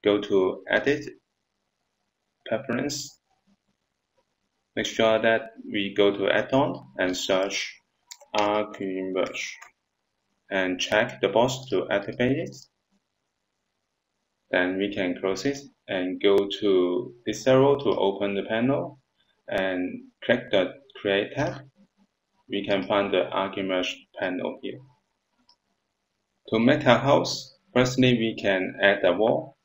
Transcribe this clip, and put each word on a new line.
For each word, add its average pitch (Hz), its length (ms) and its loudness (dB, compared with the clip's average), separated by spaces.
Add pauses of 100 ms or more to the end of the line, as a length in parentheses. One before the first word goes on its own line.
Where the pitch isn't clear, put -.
Go 104 200 2
to 95 460 0
Edit, 120 360 0 (1400)
Preference. 127 760 -6 (1500)
Make 107 120 -4
sure 110 340 2
that 113 300 2 (200)
we 101 240 -4
go 101 220 4
to 101 140 0
Add-on 131 520 0 (160)
and 92 160 0
search - 640 -2 (580)
Archimesh 95 1120 0 (1000)
and 92 300 0
check - 400 0
the 101 80 2
box 117 400 0
to - 220 0
activate 120 480 0
it. - 180 -8 (1900)
Then 92 260 0
we 101 160 -2
can 90 260 -4
close 95 280 -2
it 139 100 -2 (320)
and 90 340 -4
go 101 140 6 (240)
to 90 540 2 (100)
this 107 220 -4
arrow 135 300 6
to 120 120 -2
open 98 460 0
the 98 80 -2
panel 131 560 -2 (500)
and 92 540 -4 (200)
click - 280 0
the 90 240 0 (260)
Create 101 320 -2
tab. 139 300 -4 (880)
We 98 160 -6
can 98 160 0
find 101 320 0
the 92 180 2
Archimesh 95 640 -4 (260)
panel 92 400 -4
here. - 180 -10 (1700)
To 110 80 2
make 135 260 4
a 120 140 6
house, - 580 0 (160)
firstly 127 460 4
we 110 200 -2
can 95 440 0
add 98 220 4
a 87 100 4
wall. - 500 0